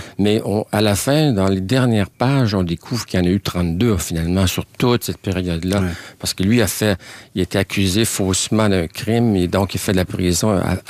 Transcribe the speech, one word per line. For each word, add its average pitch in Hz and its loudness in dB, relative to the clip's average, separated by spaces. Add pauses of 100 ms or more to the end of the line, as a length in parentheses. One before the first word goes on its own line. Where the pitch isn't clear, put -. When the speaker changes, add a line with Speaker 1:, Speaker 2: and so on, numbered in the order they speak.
(200)
Speaker 1:
mais 104 2
on, 101 -2
à 104 2
la 104 2
fin, 147 2
dans 95 2
les 95 0
dernières 113 2
pages, 123 0
on 95 2
découvre 87 -4
qu'il - -2
y 90 2
en - 2
a 87 2
eu 98 2
trente-deux, 90 0
finalement, 87 0
sur - -4
toute 120 0
cette - -6
période-là, 90 -2
Speaker 2:
Ouais. 92 0 (320)
Speaker 1:
parce - -6
que 92 -2
lui 113 4
a 101 2
fait, 104 0 (380)
il 92 0
était 90 -2
accusé 98 0
faussement 104 0
d'un 90 0
crime, 113 0
et 87 2
donc 98 0
il - -6
fait - -2
de 92 2
la 90 2
prison, 90 0
à, 87 0
à, 92 -2 (120)